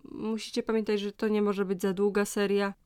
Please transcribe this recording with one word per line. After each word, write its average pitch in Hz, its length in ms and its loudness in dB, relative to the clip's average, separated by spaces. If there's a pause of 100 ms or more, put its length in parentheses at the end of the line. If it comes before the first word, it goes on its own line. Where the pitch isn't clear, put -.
Musicie 220 580 -4
pamiętać, 220 380 0
że 202 120 -4
to 220 160 -2
nie 208 140 4
może 202 220 2
być 185 180 -2
za 196 100 2
długa 202 320 2
seria. 202 500 0 (120)